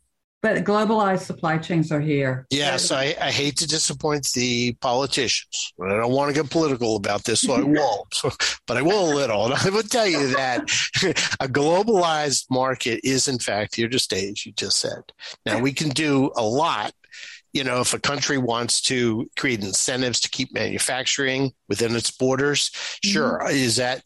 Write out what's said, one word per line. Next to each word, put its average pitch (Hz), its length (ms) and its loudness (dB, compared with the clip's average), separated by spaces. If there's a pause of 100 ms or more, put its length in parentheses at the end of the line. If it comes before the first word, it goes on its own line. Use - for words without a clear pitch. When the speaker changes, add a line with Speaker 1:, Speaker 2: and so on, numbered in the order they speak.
(440)
Speaker 1:
but 208 200 2
globalized 208 580 2
supply 165 360 -2
chains 160 340 0
are 151 100 2
here. 139 500 0
Speaker 2:
Yes, 139 400 0
I, 143 280 0
I 139 120 -2
hate 139 260 -2
to 165 100 -2
disappoint 147 680 -2
the 123 460 0
politicians. 127 920 -2 (100)
I 98 120 0
don't 117 160 2
wanna 143 220 2
get 143 180 -2
political 131 440 2
about 101 280 -2
this, 110 180 0
so 139 140 2
I 139 60 4
Speaker 1:
<laughs> - 20 2
Speaker 2:
won't. 139 580 0
<laughs> - 460 -2
But 120 100 0
I 127 60 2
will 180 280 4
a 143 40 2
little. 113 300 2
And 123 100 2
I 175 140 2
will 214 140 2
tell 220 240 2
you 147 280 2
that 131 260 0
<laughs> - 420 -2 (360)
a 139 80 -2
globalized 160 1040 2
market 127 520 0
is, 131 240 2
in 127 120 -2
fact, 104 360 -2
here 117 140 0
to 127 100 0
stay, 98 300 -2
as 107 160 -10
you 104 80 -16
just 98 260 -2
said. - 320 -6 (340)
Now, 110 140 -2
we 135 140 0
can 151 160 -2
do 143 480 2
a 120 60 2
lot. 120 500 0 (580)
You 139 120 -2
know, 127 180 0
if 120 120 0
a 117 60 -4
country 143 400 -2
wants 117 440 0
to 120 540 0
create 120 240 0
incentives 123 600 -2
to - 80 -2
keep - 260 -6
manufacturing 131 960 -2 (180)
within 113 260 0
its 117 140 -2
borders, 135 640 0
Speaker 1:
Mm-hmm. - 400 -6
Speaker 2:
sure. 135 380 0
Is 131 260 2
that, 127 300 0